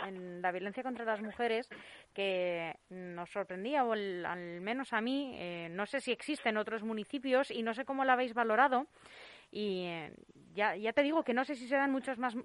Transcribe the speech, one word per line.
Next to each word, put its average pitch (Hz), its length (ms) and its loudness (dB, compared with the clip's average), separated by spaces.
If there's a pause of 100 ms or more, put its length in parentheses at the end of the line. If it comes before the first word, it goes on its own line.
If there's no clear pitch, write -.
en 180 340 -8
la 180 100 2
violencia 196 300 -4
contra 240 240 -4
las 214 160 2
mujeres, 226 480 0 (460)
que 180 600 2 (140)
nos 180 400 -8
sorprendía, 208 560 0
o 226 80 2
el, 190 320 -2
al 175 340 -4
menos 240 320 -4
a 220 80 4
mí, 262 380 0
eh, 170 320 -6
no 185 160 -4
sé 262 160 -4
si 254 100 -2
existe 262 380 -2
en 214 80 2
otros 220 240 -2
municipios 254 680 0
y 226 100 -4
no 226 140 -2
sé 247 100 -4
cómo 269 200 -2
la 262 80 6
habéis 247 200 2
valorado. 240 540 6 (640)
Y, 196 360 -2
eh, 165 280 -6 (400)
ya, 202 220 2
ya 220 160 -2
te 285 120 6
digo 302 200 4
que 240 100 2
no 262 120 4
sé 294 100 -4
si 240 140 -10
se 277 80 2
dan 277 120 4
muchos 262 280 0
más 240 280 0